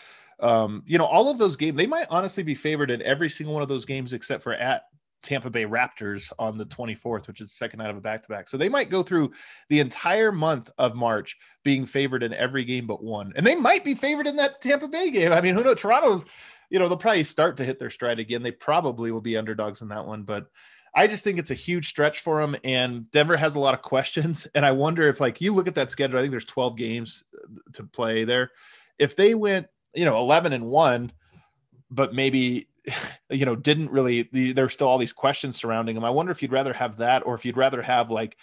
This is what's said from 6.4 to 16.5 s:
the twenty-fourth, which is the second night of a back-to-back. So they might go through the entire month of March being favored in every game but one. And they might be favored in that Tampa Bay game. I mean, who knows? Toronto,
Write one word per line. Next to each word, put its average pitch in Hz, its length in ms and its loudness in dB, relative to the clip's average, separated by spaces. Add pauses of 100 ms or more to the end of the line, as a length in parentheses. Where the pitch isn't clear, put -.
the 107 80 -8
twenty-fourth, 113 640 -8
which 98 120 -18
is 104 80 -16
the - 60 -18
second 113 220 -10
night 107 140 -8
of 101 40 -10
a 98 60 -16
back-to-back. 107 480 -10
So 135 80 -8
they 170 120 0
might 277 200 -2
go 185 140 0
through 165 280 0 (380)
the 147 100 4
entire 185 540 2
month 156 460 -2
of 123 160 2
March 113 420 -2 (260)
being 135 220 2
favored 131 380 -2
in 113 100 -2
every 127 320 -2
game 120 220 -6
but 107 160 -6
one. 104 340 -8
And 175 100 2
they 320 80 4
might 349 300 4
be 285 80 0
favored 285 340 -2
in 285 100 -4
that 277 240 0
Tampa 285 260 0
Bay 330 240 -2
game. 175 200 4
I 165 80 6
mean, 180 160 2
who 226 80 2
knows? 254 160 4
Toronto, 220 460 4 (460)